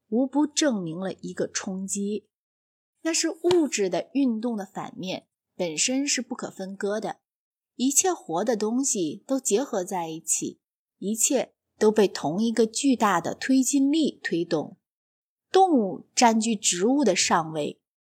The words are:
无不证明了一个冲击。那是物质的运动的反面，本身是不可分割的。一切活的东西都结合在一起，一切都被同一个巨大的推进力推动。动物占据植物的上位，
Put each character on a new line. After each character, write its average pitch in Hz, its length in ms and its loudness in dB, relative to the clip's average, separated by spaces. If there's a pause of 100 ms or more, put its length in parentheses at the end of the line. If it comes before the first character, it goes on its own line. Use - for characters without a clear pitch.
无 247 180 2
不 285 180 0
证 285 380 -2
明 165 160 -8
了 185 140 -6
一 - 200 -12
个 185 140 -4
冲 190 400 -8
击。 202 400 -6 (760)
那 330 100 -2
是 330 160 0
物 349 360 2
质 208 240 -2
的 - 240 -4
运 247 280 0
动 233 160 -4
的 190 80 -8
反 - 320 -12
面， 180 300 -10 (280)
本 170 200 -4
身 262 320 -2
是 277 140 -2
不 233 140 -8
可 - 160 -10
分 190 240 -12
割 208 260 -4
的。 185 160 -8 (580)
一 254 140 2
切 359 240 2
活 175 300 -4
的 254 120 0
东 220 280 -2
西 190 420 -2
都 269 140 0
结 226 240 0
合 214 200 -4
在 180 240 -6
一 160 120 -8
起， - 400 -4 (400)
一 202 160 -2
切 - 380 0 (260)
都 214 120 6
被 214 160 4
同 175 340 -4
一 233 100 0
个 226 160 2
巨 254 280 2
大 202 240 2
的 170 140 -6
推 262 300 2
进 269 280 2
力 302 320 0
推 170 220 -2
动。 - 320 -4 (760)
动 370 240 6
物 202 380 -2
占 226 260 4
据 220 160 0
植 175 300 -2
物 277 180 4
的 190 120 4
上 165 380 0
位， 147 260 -6 (220)